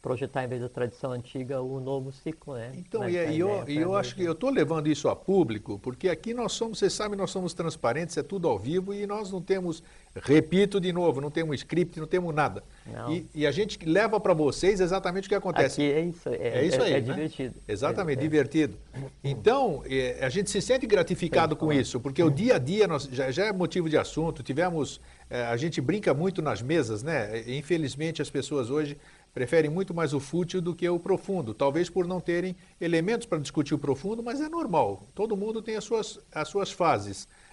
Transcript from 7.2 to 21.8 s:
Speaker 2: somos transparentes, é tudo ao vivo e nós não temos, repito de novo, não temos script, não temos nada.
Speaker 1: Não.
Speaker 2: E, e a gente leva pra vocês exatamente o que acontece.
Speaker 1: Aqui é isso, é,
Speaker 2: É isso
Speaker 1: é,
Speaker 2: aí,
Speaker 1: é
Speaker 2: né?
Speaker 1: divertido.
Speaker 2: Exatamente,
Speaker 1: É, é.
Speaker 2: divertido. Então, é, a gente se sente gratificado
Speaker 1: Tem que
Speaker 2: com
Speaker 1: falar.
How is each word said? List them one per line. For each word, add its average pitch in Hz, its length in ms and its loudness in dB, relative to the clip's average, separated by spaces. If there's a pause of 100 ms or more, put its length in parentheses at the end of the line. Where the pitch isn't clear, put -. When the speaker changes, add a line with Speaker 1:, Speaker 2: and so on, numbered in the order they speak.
Speaker 2:
somos 180 240 -4
transparentes, 160 600 -2
é 147 60 0
tudo 175 260 -2
ao 120 80 2
vivo 180 380 -2
e 202 100 -6
nós 202 280 -6
não 180 100 -6
temos, 180 400 -2 (320)
repito 185 680 4
de 180 120 0
novo, 165 280 2
não 147 100 -4
temos 156 260 -2
script, 165 420 -2
não 156 80 -6
temos 180 260 0
nada. 131 300 0 (240)
Speaker 1:
Não. 113 260 -6
Speaker 2:
E, 170 220 -4
e 147 140 2
a - 20 2
gente 190 340 -2
leva 202 360 4
pra 196 120 6
vocês 165 480 4
exatamente 185 460 0
o - 20 -6
que 208 60 2
acontece. 160 480 2
Speaker 1:
Aqui 147 100 4
é 151 100 2
isso, 170 260 -4
é, 123 60 0
Speaker 2:
É 123 300 2
isso 131 160 4
Speaker 1:
é, - 40 4
Speaker 2:
aí, - 80 4
Speaker 1:
é - 20 4
Speaker 2:
né? 139 60 4
Speaker 1:
divertido. 135 540 -4 (120)
Speaker 2:
Exatamente, 139 520 0
Speaker 1:
É, - 20 -2
é. - 20 -2
Speaker 2:
divertido. 151 560 2 (460)
Então, 165 640 2
é, 131 380 0
a 131 40 2
gente 180 220 -2
se 208 120 0
sente 254 240 2
gratificado 175 600 2
Speaker 1:
Tem 156 80 -2
que - 40 -8
Speaker 2:
com 160 60 0
Speaker 1:
falar. 147 140 4